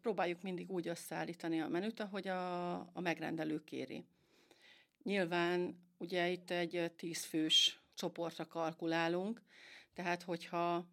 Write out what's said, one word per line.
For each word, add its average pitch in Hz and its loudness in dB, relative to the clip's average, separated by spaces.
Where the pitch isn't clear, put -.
Próbáljuk 175 0
mindig 180 -6
úgy 175 -2
összeállítani 165 -2
a 156 -2
menüt, 202 -2
ahogy 196 -4
a, 180 -2
a - -10
megrendelő 160 0
kéri. - -8
Nyilván 180 2
ugye 175 2
itt 180 -4
egy, 175 0
ö, 170 2
tíz 165 -6
fős - 4
csoportra 165 -4
kalkulálunk, 165 0
tehát 180 -2
hogyha 170 0